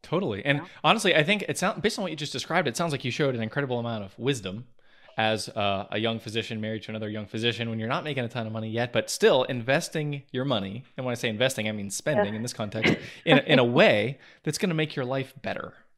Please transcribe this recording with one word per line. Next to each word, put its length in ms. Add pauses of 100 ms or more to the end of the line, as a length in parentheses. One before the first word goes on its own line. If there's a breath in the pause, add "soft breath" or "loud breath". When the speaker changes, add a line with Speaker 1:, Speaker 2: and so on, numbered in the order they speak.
Speaker 1:
Totally. 420
And 140
Speaker 2:
Yeah. 60 (200 loud breath)
Speaker 1:
honestly, 320
I 80
think 240
it 80
sounds, 240
based 180
on 40
what 80
you 60
just 160
described, 360
it 80
sounds 160
like 140
you 40
showed 240
an 80
incredible 360
amount 260
of 140
wisdom 480 (500 soft breath)
as, 320
uh, 420
a 80
young 220
physician 400
married 240
to 80
another 180
young 160
physician 420
when 120
you're 80
not 160
making 180
a 60
ton 180
of 60
money 180
yet, 220
but 180
still 340
investing 840
your 140
money. 400 (120)
And 80
when 60
I 60
say 120
investing, 400
I 40
mean 180
spending 440
Speaker 2:
Yeah. 20
Speaker 1:
in 60
this 100
context, 440 (280 loud breath)
in 140
a, 40
in 160
a 60
Speaker 2:
<laughs> 160
Speaker 1:
way 380 (260 loud breath)
that's 140
gonna 160
make 200
your 100
life 380
better 320 (240)